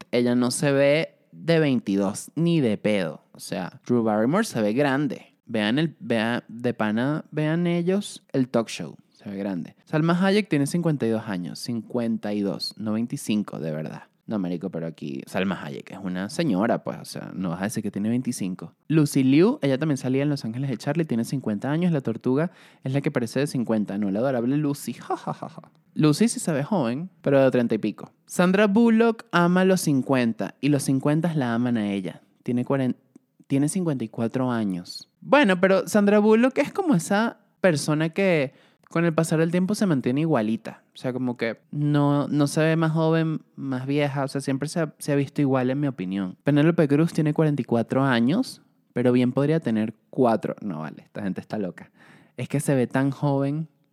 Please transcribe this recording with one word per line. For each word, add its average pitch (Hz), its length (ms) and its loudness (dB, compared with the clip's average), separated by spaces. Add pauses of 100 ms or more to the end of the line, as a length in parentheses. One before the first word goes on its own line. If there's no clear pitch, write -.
(120)
Ella 123 240 0
no 120 160 2
se 143 200 0
ve 143 440 2 (160)
de 160 280 0
veintidós 104 760 0
ni 165 260 2
de 107 160 0
pedo. 95 460 -2 (100)
O - 80 -20
sea, - 440 -10
Drew 120 180 2
Barrymore 113 420 2
se 120 160 -4
ve 104 100 2
grande. 139 640 -2 (100)
Vean 110 340 0
el, 160 200 -2
vea, 117 480 -2
de 120 260 -4
pana, 117 580 -2
vean 156 360 0
ellos 175 640 -2
el 131 160 0
talk 113 220 -2
show. - 260 -10 (160)
Se - 180 -18
ve 98 60 -10
grande. 98 480 -6
Salma 165 420 0
Hayek 196 220 2
tiene 139 180 2
cincuenta 156 400 0
y 113 40 2
dos 110 180 0
años. 87 320 -6
Cincuenta 113 760 -4
y 104 60 -2
dos, 95 380 -4
no 107 160 -4
veinticinco, 110 680 -4
de 80 120 -6
verdad. 78 320 -10 (240)
No, 110 120 -4
marico, 90 320 -4
pero 82 160 -8
aquí 73 400 -10
Salma 95 360 -4
Hayek - 280 -12
es - 100 -14
una 92 280 -6
señora, 113 540 0
pues, - 140 -8
o - 80 -16
sea, 50 300 -14
no 92 140 -4
vas 87 120 -6
a 98 40 -4
decir 107 180 -6
que 101 80 -6
tiene 101 180 -4
veinticinco. 113 640 -4 (140)
Lucy 147 360 2
Liu, 170 380 4
ella 135 160 0
también 147 200 0
salía 131 260 -2
en 151 60 0
Los 139 160 -4
Ángeles 127 260 -6
de 107 60 -4
Charlie, 160 280 -2
tiene 117 200 -2
cincuenta 123 440 -4
años, 170 220 0
la 143 100 0
tortuga 131 480 0 (340)
es 135 80 -4
la 139 100 0
que 151 100 -2
parece 123 300 -2
de 147 40 2
cincuenta, 104 540 -2
no, 101 100 -2
la 98 80 -2
adorable 127 400 0
Lucy, 143 360 -4
ja, - 220 -8
ja, - 160 -10
ja, - 160 -10
ja. - 240 -20 (220)
Lucy 151 340 2
sí 233 120 -4
se 180 140 -4
ve 139 100 0
joven, 147 480 -2 (100)
pero 139 180 4
de 131 120 6
treinta 120 240 2
y - 20 -2
pico. - 360 -6 (120)
Sandra 185 400 2
Bullock 226 640 4
ama 175 320 4
los 185 180 4
cincuenta 127 800 0
y 139 100 0
los 139 120 4
cincuenta 147 540 0
la 123 180 0
aman 120 240 0
a 104 140 0
ella. 98 320 -6 (180)
Tiene 123 240 -2
cuaren-, 131 300 0 (500)
tiene 139 240 2
cincuenta 156 360 -2
y 107 40 -12
cuatro 123 420 -2
años. 98 560 -4 (140)
Bueno, 190 400 4
pero 190 260 4
Sandra 202 300 4
Bullock 220 400 4
es 285 160 -2
como 339 220 2
esa 202 420 0 (240)
persona 156 480 2
que 165 440 2 (360)
con 165 140 0
el 170 100 2
pasar 165 260 2
del 165 120 2
tiempo 180 240 0
se 208 120 0
mantiene 135 340 0
igualita. 113 640 -2 (100)
O - 40 -20
sea, 131 140 -6
como 123 240 -4
que 117 220 -4 (140)
no, 147 580 2
no 147 180 2
se 156 140 -2
ve 160 160 2
más 160 160 0
joven, 160 480 0 (140)
más 135 320 -6
vieja. 143 360 0
O 135 60 -4
sea, 143 100 -4
siempre 139 300 -4
se 175 100 -4
ha, 151 200 -4
se - 120 -4
ha 143 40 2
visto 143 260 0
igual, 131 280 2
en 135 100 -2
mi 147 80 0
opinión. 95 560 -4
Penélope 151 440 4
Cruz 151 240 2
tiene 151 220 0
cuarenta 151 280 2
y - 40 -2
cuatro 127 400 0
años, 135 560 0 (320)
pero 123 180 2
bien 127 220 2
podría 151 260 2
tener 110 360 -2 (160)
cuatro. 117 500 2
No, 82 180 -6
vale, - 240 -12
esta - 200 -12
gente 92 180 -4
está - 160 -8
loca. 92 340 -8 (460)
Es 123 100 -8
que 143 140 -2
se 143 140 0
ve 120 120 2
tan 135 240 0
joven. 143 560 -2 (260)